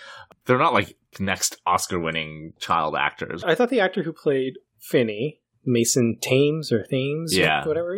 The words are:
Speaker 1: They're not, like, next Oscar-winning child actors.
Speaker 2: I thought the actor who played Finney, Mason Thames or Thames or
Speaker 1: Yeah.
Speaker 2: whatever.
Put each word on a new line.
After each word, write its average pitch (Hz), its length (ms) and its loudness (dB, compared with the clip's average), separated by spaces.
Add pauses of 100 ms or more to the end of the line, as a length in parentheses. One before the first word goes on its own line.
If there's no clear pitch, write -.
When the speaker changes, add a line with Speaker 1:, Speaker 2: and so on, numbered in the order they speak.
(440)
Speaker 1:
They're 127 140 2
not, 151 160 2
like, 104 220 0 (220)
next 95 380 -2 (100)
Oscar-winning 80 960 -2
child 78 360 0
actors. - 460 -4
Speaker 2:
I 170 140 2
thought 240 140 2
the 254 100 0
actor 185 240 0
who 160 80 -6
played 135 420 -2 (240)
Finney, 120 600 -2 (240)
Mason 120 560 2
Thames 147 500 2
or 110 180 2
Thames 143 480 -2
or 92 40 4
Speaker 1:
Yeah. 78 260 2
Speaker 2:
whatever. 170 320 -2